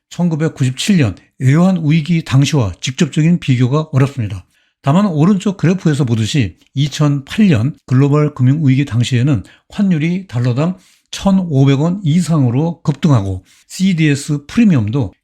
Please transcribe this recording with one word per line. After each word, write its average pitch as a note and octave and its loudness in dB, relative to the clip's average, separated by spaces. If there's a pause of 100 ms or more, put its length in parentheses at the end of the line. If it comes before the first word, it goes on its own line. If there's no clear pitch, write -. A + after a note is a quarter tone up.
(100)
천구백구십칠 D#3+ -2
년 A2 0 (220)
외환 E3 2
위기 D#3+ 0
당시와 C3 0
직접적인 D#3+ -2
비교가 C3 0
어렵습니다. A#2+ -2 (360)
다만 F3+ 2
오른쪽 F#3+ 0
그래프에서 D#3 0
보듯이 A2+ -2 (180)
이천팔 D3 0
년 C3+ 0 (100)
글로벌 C#3+ 2
금융 C#3 2
위기 C3 2
당시에는 A#2+ -2 (240)
환율이 F3+ -2
달러당 B2+ -2 (320)
천오백 C#3+ 0
원 F3 -2
이상으로 D#3 0
급등하고 G#2 -2 (240)
씨디에스 D#3 -2
프리미엄도 C3 0 (120)